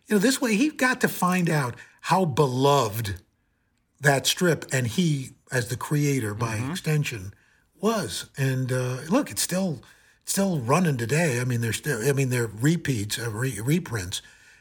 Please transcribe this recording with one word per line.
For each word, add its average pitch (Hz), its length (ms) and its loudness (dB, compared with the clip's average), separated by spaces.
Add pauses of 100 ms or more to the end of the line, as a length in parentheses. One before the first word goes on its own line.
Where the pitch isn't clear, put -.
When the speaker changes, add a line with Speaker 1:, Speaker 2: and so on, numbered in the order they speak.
Speaker 1:
you 214 100 4
know, - 20 4
this 247 220 2
way 220 160 2
he 294 140 2
got 254 320 0
to 202 60 2
find 180 400 0
out 147 280 0 (260)
how 190 220 4
beloved 127 920 2 (880)
that 135 260 2
strip 175 460 2
and 127 140 0
he, 143 440 0 (200)
as 123 180 -2
the 123 80 -6
creator 139 580 0
by 113 220 -4
Speaker 2:
Mm-hmm. 127 160 -4
Speaker 1:
extension, 143 600 -2 (480)
was. 196 460 -2 (100)
And, 131 360 0
uh, 127 260 -2 (100)
look, 254 220 2
it's - 120 -6
still, 180 400 -2 (400)
it's - 100 -8
still 196 260 0
running 143 380 2
today. 123 440 0
I 127 40 -2
mean, 123 180 0
they're 113 100 0
still, 120 340 -4
I 143 60 4
mean, 135 160 0
they're 120 180 0
repeats, 113 720 0
uh, 117 120 -6
re-, 110 300 -6
reprints. 113 600 -2 (400)